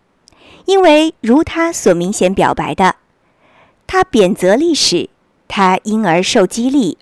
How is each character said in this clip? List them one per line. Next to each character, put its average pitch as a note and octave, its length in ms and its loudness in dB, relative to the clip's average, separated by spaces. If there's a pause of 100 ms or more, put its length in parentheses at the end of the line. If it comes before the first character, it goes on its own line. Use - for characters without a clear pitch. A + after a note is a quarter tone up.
(680)
因 F#4+ 160 2
为 D#4 380 4
如 B3 220 2
他 E4 300 -4
所 G3 200 0
明 F3 200 -2
显 F#3 200 0
表 D#3+ 220 0
白 D3+ 220 -6
的， F#3 180 2 (960)
他 F#4 160 0
贬 G3+ 280 2
责 F#3 220 0
历 E4 180 0
史， - 380 -2 (380)
他 F#3+ 340 0
因 G#3+ 240 -4
而 E3+ 160 2
受 F#3+ 240 2
激 A#3+ 240 -4
励 B3+ 320 -2